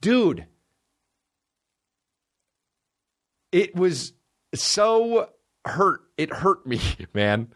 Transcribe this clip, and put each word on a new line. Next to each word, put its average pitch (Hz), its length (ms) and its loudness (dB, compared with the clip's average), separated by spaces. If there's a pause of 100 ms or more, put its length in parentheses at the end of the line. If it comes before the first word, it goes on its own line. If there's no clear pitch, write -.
Dude, 202 440 2 (3000)
it 185 240 0
was 175 380 -2 (420)
so 226 760 0 (360)
hurt. 160 360 0 (160)
It 156 140 -4
hurt - 340 -2
me, 120 140 -4 (180)
<laughs> - 160 -16
man. 104 420 0